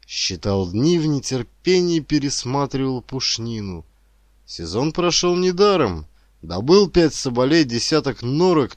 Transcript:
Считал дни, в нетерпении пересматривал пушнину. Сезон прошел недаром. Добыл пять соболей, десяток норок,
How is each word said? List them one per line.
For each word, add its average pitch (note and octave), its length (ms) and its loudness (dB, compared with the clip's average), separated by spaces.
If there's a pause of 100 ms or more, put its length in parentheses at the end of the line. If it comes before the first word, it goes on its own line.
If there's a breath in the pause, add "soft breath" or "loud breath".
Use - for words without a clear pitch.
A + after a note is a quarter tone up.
Считал F#2+ 640 -4
дни, D#3 280 2
в D#3 60 -2
нетерпении D#3+ 920 0
пересматривал C3+ 1000 -2
пушнину. A2 840 -6 (640)
Сезон G#2+ 480 -4
прошел F3 420 0
недаром. F3+ 680 2 (360)
Добыл C3+ 480 2
пять E3 240 4
соболей, C#3 520 2
десяток B2+ 560 -2
норок, D3+ 560 2